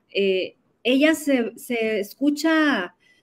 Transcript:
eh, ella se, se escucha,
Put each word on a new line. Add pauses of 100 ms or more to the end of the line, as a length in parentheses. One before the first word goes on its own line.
(100)
eh, (260)
ella
se,
se
escucha, (260)